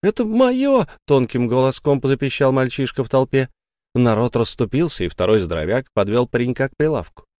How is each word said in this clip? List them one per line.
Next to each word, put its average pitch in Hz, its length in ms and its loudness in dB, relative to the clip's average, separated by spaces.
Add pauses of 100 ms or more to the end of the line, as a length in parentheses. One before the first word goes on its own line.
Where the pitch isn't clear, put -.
«Это 214 240 0
моё!» — 254 600 2 (200)
тонким 127 420 2
голоском 131 520 0
запищал 135 520 0
мальчишка 131 500 -2
в 120 60 -6
толпе. 135 400 0 (480)
Народ 120 400 2
расступился, 120 680 -2
и 87 60 -2
второй 101 320 2
здоровяк 85 520 -4
подвёл 107 360 0
паренька 123 400 -2
к - 80 -14
прилавку. 147 480 -4 (160)